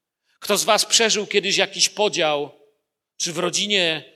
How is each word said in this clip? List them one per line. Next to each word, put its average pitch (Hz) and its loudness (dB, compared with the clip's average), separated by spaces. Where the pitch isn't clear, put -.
Kto 202 0
z - -2
was 214 4
przeżył 214 2
kiedyś 190 0
jakiś 180 0
podział, 156 -2
czy 170 -6
w 156 -6
rodzinie, 175 0